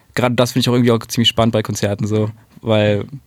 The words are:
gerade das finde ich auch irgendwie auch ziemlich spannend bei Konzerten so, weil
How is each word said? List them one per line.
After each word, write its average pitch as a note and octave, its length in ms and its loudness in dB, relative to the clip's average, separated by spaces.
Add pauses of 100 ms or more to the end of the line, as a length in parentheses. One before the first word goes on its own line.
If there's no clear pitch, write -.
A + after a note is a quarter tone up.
(140)
gerade A#2+ 200 0
das A#2+ 180 2
finde C3 80 0
ich A#2+ 100 0
auch - 20 2
irgendwie A#2+ 200 4
auch A2+ 140 2
ziemlich A2+ 220 0
spannend A2+ 240 0
bei A2 100 0
Konzerten G#2 440 -4
so, G#2+ 240 -2 (320)
weil G#2 420 0 (220)